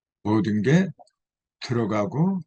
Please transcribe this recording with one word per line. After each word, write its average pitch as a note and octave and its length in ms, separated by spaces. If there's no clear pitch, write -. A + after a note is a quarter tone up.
모든 G#2+ 380
게 E3 260
들어가고, A#2 840